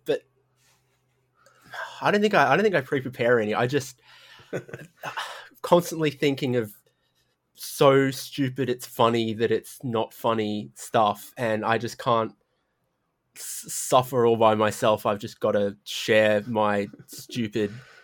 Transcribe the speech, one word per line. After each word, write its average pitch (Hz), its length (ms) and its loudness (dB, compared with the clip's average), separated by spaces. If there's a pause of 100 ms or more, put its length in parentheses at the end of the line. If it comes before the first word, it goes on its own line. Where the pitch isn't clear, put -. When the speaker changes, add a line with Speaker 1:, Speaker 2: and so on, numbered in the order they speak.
Speaker 1:
but 143 160 0 (1800)
I 139 100 2
don't 208 100 4
think 208 140 0
I, 139 180 6
I 151 40 4
don't 202 80 2
think 196 100 2
I 151 60 2
pre-prepare 127 580 0
any. 107 160 0
I 120 140 0
just 139 320 -4 (520)
Speaker 2:
<laughs> - 1080 -14
Speaker 1:
constantly 170 480 2
thinking 139 460 -2
of 110 160 -4 (840)
so 135 560 2
stupid 131 580 -6
it's 123 180 -4
funny 113 480 0
that 110 180 0
it's - 320 -6
not 113 280 -4
funny 107 640 -2
stuff, - 640 -2
and 110 280 -2
I 113 140 2
just 113 200 -8
can't 113 340 0 (1040)
s-, - 320 -12
suffer 127 580 0
all 117 100 4
by 110 180 4
myself. 107 520 0
I've 104 120 0
just - 220 -12
gotta 101 440 0
share 107 640 2
my 104 400 0 (200)
stupid 107 640 -6 (320)